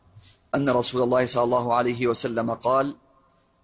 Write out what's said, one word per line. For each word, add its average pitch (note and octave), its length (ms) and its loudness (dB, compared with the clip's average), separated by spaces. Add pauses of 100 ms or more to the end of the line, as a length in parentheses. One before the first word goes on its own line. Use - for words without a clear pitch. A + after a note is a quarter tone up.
(540)
أن C#3 140 0
رسول B2 340 0
الله B2+ 240 2
صلى A#2+ 180 0
الله A#2+ 300 0
عليه B2 320 0
وسلم A#2 440 -2
قال: C3 460 -2 (680)